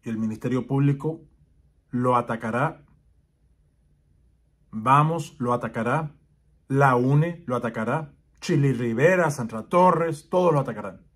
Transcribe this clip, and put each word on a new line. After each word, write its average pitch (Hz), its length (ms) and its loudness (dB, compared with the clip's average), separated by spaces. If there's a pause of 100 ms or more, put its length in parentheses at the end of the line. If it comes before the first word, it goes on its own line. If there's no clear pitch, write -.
Y 120 60 -8
el 113 80 -4
Ministerio 113 500 -4
Público 143 540 0 (680)
lo 123 280 2
atacará, 117 680 -4 (1900)
Vamos 147 640 2
lo 123 140 0
atacará, 123 640 -4 (500)
la 135 280 2
une 147 500 0
lo 123 100 -4
atacará, 120 580 -4 (280)
Chili 139 320 2
Rivera, 139 560 2
Sandra 113 400 -8
Torres, 165 600 2
todos 180 220 4
lo 147 80 2
atacarán. 107 460 -8 (100)